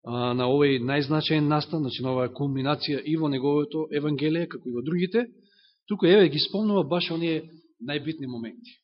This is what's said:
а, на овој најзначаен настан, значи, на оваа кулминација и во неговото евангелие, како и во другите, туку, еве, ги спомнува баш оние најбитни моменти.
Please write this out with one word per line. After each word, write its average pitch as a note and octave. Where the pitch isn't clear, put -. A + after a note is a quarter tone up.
а, B2
на B2
овој C#3
најзначаен D3
настан, D3+
значи, B2
на C3
оваа B2+
кулминација C#3
и D3+
во D#3
неговото D3
евангелие, D3+
како B2
и A#2+
во A#2+
другите, F3+
туку, G3+
еве, F#3
ги D3
спомнува G3+
баш E3+
оние E3
најбитни C#3+
моменти. A#2